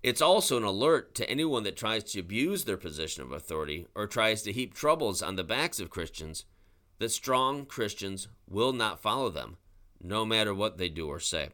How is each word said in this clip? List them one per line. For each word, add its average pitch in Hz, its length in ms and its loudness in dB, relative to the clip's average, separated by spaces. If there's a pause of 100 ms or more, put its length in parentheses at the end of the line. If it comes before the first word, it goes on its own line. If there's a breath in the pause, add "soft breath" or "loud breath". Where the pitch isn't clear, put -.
It's 123 180 2
also 170 360 6
an 113 80 2
alert 117 500 2
to - 160 -4
anyone 139 320 0
that 101 140 -4
tries 110 260 -2
to - 160 -6
abuse 131 460 0
their 101 120 0
position 78 460 -6
of 64 80 -10
authority 78 640 -4
or 104 140 -4
tries 110 340 2
to 104 100 -6
heap 120 220 -4
troubles 143 480 2
on 92 140 -4
the 92 80 -2
backs 135 340 -2
of 87 120 -8
Christians 80 540 -8 (540)
that 113 120 -2
strong 131 540 2
Christians 98 640 -4 (240)
will 113 220 2
not 110 260 0
follow 120 320 0
them, 67 280 -10 (440)
no 104 220 0
matter 110 280 4
what 98 260 0
they 90 100 0
do 80 180 -4
or 73 140 -4
say. 78 340 -2